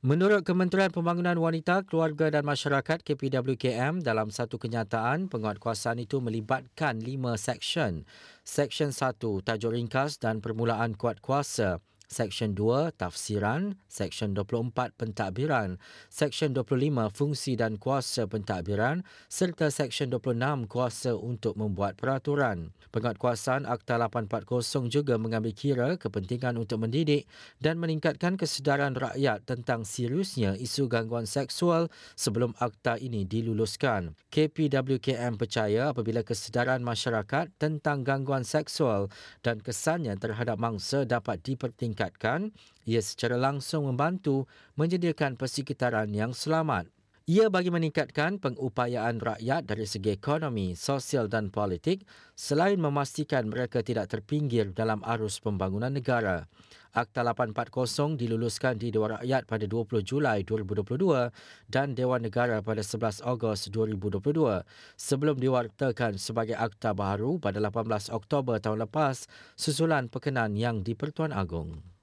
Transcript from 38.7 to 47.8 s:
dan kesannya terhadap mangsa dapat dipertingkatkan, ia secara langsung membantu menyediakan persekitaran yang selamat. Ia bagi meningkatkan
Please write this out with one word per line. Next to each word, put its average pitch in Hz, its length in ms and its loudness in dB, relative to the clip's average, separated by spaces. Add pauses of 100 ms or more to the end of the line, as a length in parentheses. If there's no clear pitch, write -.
dan 117 160 0
kesannya 131 580 -2
terhadap 113 400 -2
mangsa 117 480 0
dapat 113 400 -2
dipertingkatkan, 120 1040 -2 (400)
ia 113 160 4
secara 120 320 -2
langsung 139 560 0
membantu 143 560 0 (320)
menyediakan 160 560 2
persekitaran 123 800 0
yang 113 160 0
selamat. 151 560 0 (380)
Ia 214 240 6
bagi 180 240 2
meningkatkan 160 640 0